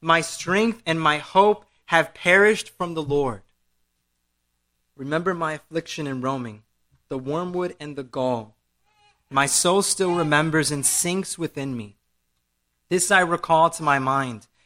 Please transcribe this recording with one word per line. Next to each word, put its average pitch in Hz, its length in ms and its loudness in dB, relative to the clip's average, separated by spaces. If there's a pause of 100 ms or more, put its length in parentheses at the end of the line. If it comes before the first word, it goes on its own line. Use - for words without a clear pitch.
"My 165 220 2
strength 214 640 -2
and 165 120 -2
my 151 200 2
hope 208 480 2 (200)
have 165 280 2
perished 202 560 4
from 175 240 -8
the 160 80 -4
Lord." 139 400 -2 (1500)
Remember 160 380 -2
my 165 180 -4
affliction 160 540 -8
in 131 160 -6
roaming, 123 420 -6 (440)
the 135 100 -6
wormwood 180 600 -4
and 147 180 -12
the 139 60 -10
gall. 123 540 -4 (760)
My 139 160 2
soul 180 360 2
still 185 320 0
remembers 151 580 2
and 139 120 -4
sinks - 540 -2
within 139 380 -6
me. 104 220 -14 (920)
This 175 220 0
I 190 100 6
recall 165 500 2
to 165 120 -10
my 143 180 2
mind. 131 480 -4 (180)